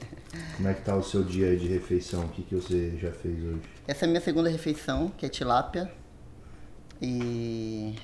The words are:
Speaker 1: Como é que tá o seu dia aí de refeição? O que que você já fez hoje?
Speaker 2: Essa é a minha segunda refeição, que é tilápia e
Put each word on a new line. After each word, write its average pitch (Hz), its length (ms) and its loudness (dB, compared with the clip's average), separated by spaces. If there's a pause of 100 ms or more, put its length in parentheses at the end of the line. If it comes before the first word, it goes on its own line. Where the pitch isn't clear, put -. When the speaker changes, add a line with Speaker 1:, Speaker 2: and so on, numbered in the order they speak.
(560)
Speaker 1:
Como 95 120 4
é 98 60 4
que - 80 -4
tá 98 140 2
o 95 60 4
seu 98 200 2
dia 90 260 4
aí 90 80 8
de 87 120 0
refeição? 90 560 2
O 82 40 -2
que 85 140 -6
que 95 140 -2
você 87 420 0
já 85 140 -2
fez 85 260 -4
hoje? 82 240 -4 (240)
Speaker 2:
Essa 143 180 0
é - 20 4
a - 20 6
minha 170 120 4
segunda 165 300 4
refeição, 156 680 0
que - 80 -4
é 139 40 -2
tilápia 135 600 2 (1120)
e 117 1040 -2